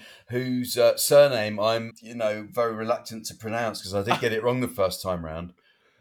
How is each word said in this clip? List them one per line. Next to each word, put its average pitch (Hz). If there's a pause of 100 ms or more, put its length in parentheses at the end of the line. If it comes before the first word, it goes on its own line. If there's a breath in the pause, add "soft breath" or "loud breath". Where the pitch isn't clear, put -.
(300 loud breath)
whose, 123
uh, 117
surname 120
I'm, 113 (100)
you 113
know, 107
very 117
reluctant 110
to -
pronounce 110
'cause 98
I 101
did 120
get 117
it 110
wrong 123
the 120
first 95
time 90
round. 82 (480 soft breath)